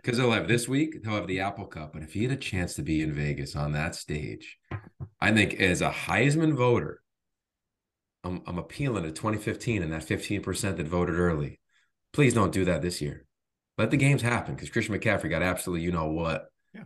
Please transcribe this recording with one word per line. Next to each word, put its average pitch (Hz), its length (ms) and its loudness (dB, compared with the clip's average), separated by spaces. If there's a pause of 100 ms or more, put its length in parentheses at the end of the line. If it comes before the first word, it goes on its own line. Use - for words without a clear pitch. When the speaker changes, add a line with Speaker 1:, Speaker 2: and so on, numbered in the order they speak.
Speaker 1:
'cause 123 160 -2
he'll 123 140 4
have 92 160 0
this 117 200 2
week, 151 360 0
he'll 110 100 -2
have 92 140 -2
the 92 120 -2
Apple 98 260 -4
Cup. 76 260 -12
But 78 100 -12
if 76 100 -16
he 101 120 -2
had 131 80 0
a 135 40 0
chance 90 380 -4
to 80 80 -6
be 78 180 0
in 76 140 -2
Vegas 71 400 -2
on 73 180 -2
that 76 220 -2
stage, 67 640 -8 (640)
I 98 120 4
think 101 220 4
as 90 260 2
a 78 100 2
Heisman 143 680 2
voter, 123 440 2 (1200)
I'm, 90 220 -6
I'm 87 120 -6
appealing 107 460 -2
to 78 80 -6
twenty 107 260 -2
fifteen 107 440 -2
and 78 100 -2
that 80 100 -4
fifteen 101 400 -2
percent 95 360 -2
that 78 100 -4
voted 87 260 2
early. 80 460 0 (520)
Please 135 220 6
don't 98 180 4
do 95 120 2
that 85 180 2
this 87 180 -2
year. 71 240 -6 (540)
Let 113 120 2
the 151 60 4
games 135 260 4
happen, 113 340 0
'cause 73 140 -12
Christian 113 280 0
McCaffrey 95 320 2
got 82 120 0
absolutely 90 420 0
you 87 80 0
know 80 180 0
what 80 360 -2 (280)
Speaker 2:
Yeah. - 120 -16